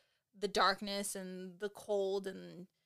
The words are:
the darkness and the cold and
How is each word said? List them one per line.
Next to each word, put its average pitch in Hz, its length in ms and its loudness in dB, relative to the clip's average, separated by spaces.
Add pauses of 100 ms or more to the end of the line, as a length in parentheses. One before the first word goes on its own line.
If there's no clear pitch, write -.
(400)
the 202 80 2
darkness 202 720 2
and 185 420 -8
the 208 100 -2
cold 196 580 0
and 180 400 -10 (180)